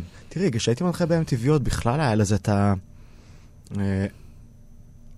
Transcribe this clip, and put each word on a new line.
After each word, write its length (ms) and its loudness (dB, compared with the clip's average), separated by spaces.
תראי, 240 -2
כשהייתי 320 0
מנחה 220 0
ב-M 220 0
T 180 -2
V 40 4
עוד 140 2
בכלל 360 0
היה 140 2
לזה 200 2
את 140 -2
ה-, 260 4
אה... 280 0